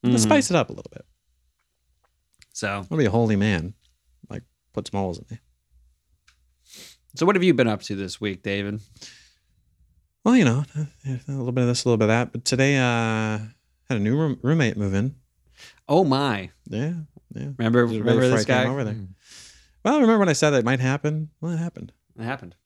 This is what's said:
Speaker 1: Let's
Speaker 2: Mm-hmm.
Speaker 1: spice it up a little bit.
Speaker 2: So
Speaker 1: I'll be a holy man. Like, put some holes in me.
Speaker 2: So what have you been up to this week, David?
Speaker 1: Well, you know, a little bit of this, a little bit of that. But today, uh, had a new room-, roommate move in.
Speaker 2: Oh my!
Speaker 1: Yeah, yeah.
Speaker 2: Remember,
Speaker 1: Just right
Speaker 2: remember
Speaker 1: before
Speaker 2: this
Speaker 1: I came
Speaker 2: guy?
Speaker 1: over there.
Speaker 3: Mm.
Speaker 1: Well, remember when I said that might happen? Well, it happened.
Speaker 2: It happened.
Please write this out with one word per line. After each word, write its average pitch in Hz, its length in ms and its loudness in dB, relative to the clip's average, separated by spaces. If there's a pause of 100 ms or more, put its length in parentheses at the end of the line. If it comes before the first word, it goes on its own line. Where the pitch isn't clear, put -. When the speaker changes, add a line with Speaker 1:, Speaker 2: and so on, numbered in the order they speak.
Speaker 1:
Let's 247 140 4
Speaker 2:
Mm-hmm. - 140 4
Speaker 1:
spice 185 200 2
it 175 60 0
up 135 140 0
a - 20 -12
little - 200 -16
bit. - 120 -20 (1500)
Speaker 2:
So 101 380 -6
Speaker 1:
I'll 160 80 -4
be 139 80 2
a 101 40 2
holy 110 260 2
man. 98 380 0 (540)
Like, - 140 -14 (300)
put - 180 -8
some 101 100 -4
holes 90 180 -6
in - 120 -20
me. 113 80 -16 (1800)
Speaker 2:
So 156 100 -2
what 202 100 4
have 175 60 0
you 180 120 4
been 120 140 2
up 104 140 -2
to - 120 -8
this 95 260 -8
week, 98 220 -6
David? 101 380 -4 (1400)
Speaker 1:
Well, 240 120 4
you 226 80 6
know, 131 200 2 (420)
a 131 220 -6
little 131 240 -6
bit 127 100 0
of 120 60 2
this, 120 160 -2
a - 40 0
little 117 100 4
bit 110 60 2
of 107 40 2
that. 117 240 0
But 120 120 -10
today, 135 320 0
uh, 113 600 -2 (500)
had 120 100 -2
a - 0 -
new 107 200 0
room-, 151 240 -2
roommate 135 340 0
move 98 180 -2
in. 110 200 -2 (760)
Speaker 2:
Oh 160 160 4
my! 131 460 -2 (160)
Speaker 1:
Yeah, 143 260 -6 (420)
yeah. 131 140 -10 (100)
Speaker 2:
Remember, 120 280 4
Speaker 1:
Just 110 60 -2
right 110 80 -4
Speaker 2:
remember 117 220 4
Speaker 1:
before 127 160 4
Speaker 2:
this 107 100 2
Speaker 1:
I 131 60 4
came 127 100 2
Speaker 2:
guy? 127 60 -2
Speaker 1:
over 135 140 -4
there. 107 100 -4
Speaker 3:
Mm. 101 140 -12 (760)
Speaker 1:
Well, 240 160 2
remember 226 200 6
when 185 100 4
I - 20 4
said 151 180 2
that 131 140 2
might 127 160 0
happen? 151 480 -2 (140)
Well, 170 100 -6
it 165 60 -4
happened. - 340 -10 (260)
Speaker 2:
It 113 40 -12
happened. 117 320 -10 (120)